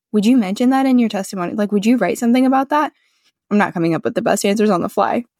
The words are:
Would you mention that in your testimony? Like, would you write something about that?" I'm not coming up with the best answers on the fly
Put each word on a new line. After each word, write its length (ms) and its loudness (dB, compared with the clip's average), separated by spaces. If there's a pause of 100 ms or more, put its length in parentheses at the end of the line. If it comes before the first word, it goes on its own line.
(120)
Would 120 0
you 140 4
mention 320 0
that 160 2
in 120 2
your 120 2
testimony? 440 -6
Like, 160 -2
would 140 0
you 140 2
write 200 -2
something 280 2
about 240 0
that?" 220 -2 (580)
I'm 80 2
not 160 0
coming 200 0
up 100 -6
with 100 -4
the 80 -2
best 220 -2
answers 260 2
on 120 0
the 60 -4
fly 360 -2 (140)